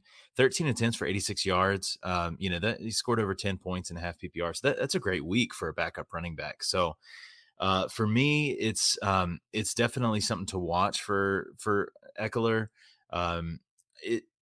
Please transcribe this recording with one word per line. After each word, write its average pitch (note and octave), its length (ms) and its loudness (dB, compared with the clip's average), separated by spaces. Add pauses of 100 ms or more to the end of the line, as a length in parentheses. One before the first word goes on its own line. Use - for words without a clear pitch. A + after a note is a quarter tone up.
(380)
thirteen C3 300 4
attempts A#2 280 2
for - 100 -4
eighty-six F#2+ 400 -2
yards, F#2+ 560 2
um, F2 380 -2
you F#2 100 -2
know, F2 100 -2
that G#2+ 200 -2
he A2 120 -6
scored A2+ 280 0
over F#2+ 160 0
ten F#2+ 220 -2
points F2+ 340 -6
in E2+ 60 -8
a - 20 -8
half E2+ 180 -6
P F2+ 120 -10
P E2 100 -8
R. E2+ 140 -2
So - 160 0
that, - 100 0
that's C3+ 160 -2
a F#3 40 0
great F2+ 260 0
week G#2 280 2
for F2 140 -6
a D#2 60 -4
backup E2 400 -6
running E2+ 220 -6
back. D2+ 280 -8
So, F2 320 0 (640)
uh, F#2+ 300 2
for A2 180 0
me, C#3+ 440 4
it's, - 500 2
um, F#2 380 2 (120)
it's G#2+ 220 -2
definitely A2+ 480 2
something G2 240 -2
to F#2+ 140 -4
watch F2 420 2
for, G2 460 0 (100)
for G2+ 340 0 (260)
Eckler. A2 500 0 (440)
Um, E2+ 480 -2 (420)
it, G#2+ 220 -2 (180)